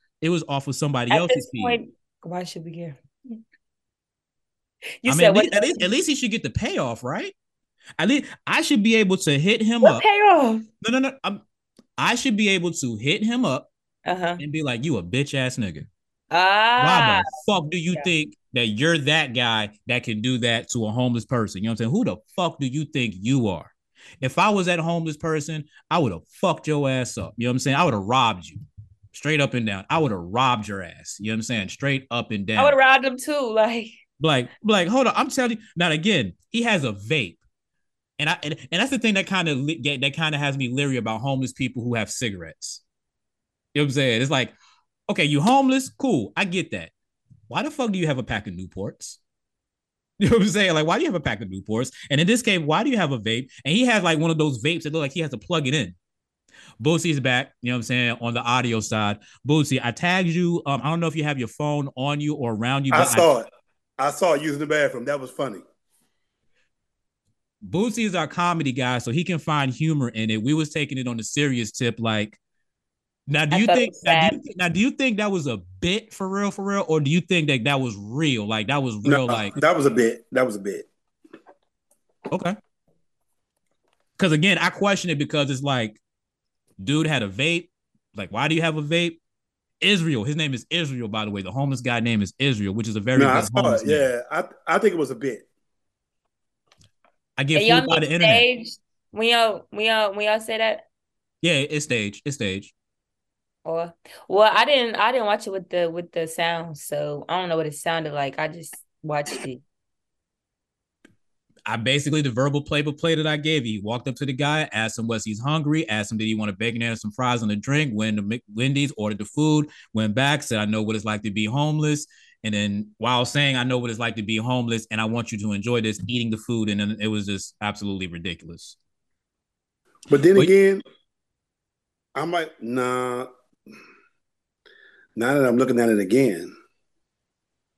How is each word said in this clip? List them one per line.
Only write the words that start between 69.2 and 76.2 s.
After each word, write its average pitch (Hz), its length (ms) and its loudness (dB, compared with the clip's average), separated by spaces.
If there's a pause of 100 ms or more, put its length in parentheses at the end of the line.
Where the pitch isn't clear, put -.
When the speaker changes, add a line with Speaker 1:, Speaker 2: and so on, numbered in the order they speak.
Speaker 1:
can 170 160 -2
find 143 340 0
humor 147 360 0
in 110 200 -4
it. 110 120 0
We 127 120 0
was 156 160 0
taking 147 280 -6
it 127 100 -6
on 120 100 -6
the 113 60 -6
serious 123 480 -2
tip, 120 280 -2
like, 107 380 -2 (920)
now, 151 180 0
do 156 100 0
Speaker 2:
I 190 40 4
Speaker 1:
you 220 60 4
Speaker 2:
thought 233 120 6
it - 20 6
Speaker 1:
think, 233 140 0
Speaker 2:
was - 100 -20
Speaker 1:
now, 170 100 4
do 160 120 4
you 165 60 4
Speaker 2:
sad. - 120 -6
Speaker 1:
thi-, - 120 -14
now, 180 140 0
do 170 100 0
you 247 120 2
think 254 260 -2
that 208 140 -2
was 170 160 -2
a 117 100 -2 (220)
bit 202 340 -2
for 190 160 -6